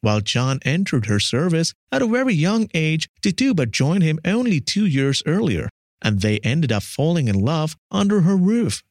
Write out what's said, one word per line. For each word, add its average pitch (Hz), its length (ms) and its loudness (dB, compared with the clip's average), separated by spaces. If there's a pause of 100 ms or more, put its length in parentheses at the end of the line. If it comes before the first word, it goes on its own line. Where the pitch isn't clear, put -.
While 107 220 0
John 127 420 -2
entered 143 400 0
her 104 160 0
service 165 540 -2 (180)
at 269 80 0
a 254 60 0
very 247 260 0
young 196 400 0
age, 160 340 -2 (140)
Tituba 196 460 0
joined 147 360 0
him 156 220 0
only 208 360 0
two 208 260 -2
years 135 400 0
earlier, 156 420 0 (320)
and 104 220 0
they 107 160 2
ended 127 340 0
up 104 120 -2
falling 156 440 0
in 98 100 2
love 156 380 -2 (140)
under 202 320 2
her 190 140 4
roof. 196 540 0